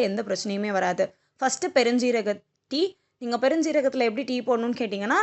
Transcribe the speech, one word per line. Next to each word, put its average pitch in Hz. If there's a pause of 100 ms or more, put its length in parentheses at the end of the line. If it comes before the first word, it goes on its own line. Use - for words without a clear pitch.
எந்த 208
பிரச்சனையுமே 202
வராது. 185 (380)
ஃபர்ஸ்ட் 262
பெருஞ்சீரக 233 (340)
டீ. 269 (380)
நீங்க 240
பெருஞ்சீரகத்துல 277
எப்படி 226
டீ 247
போடணும்னு 233
கேட்டிங்கன்னா, 208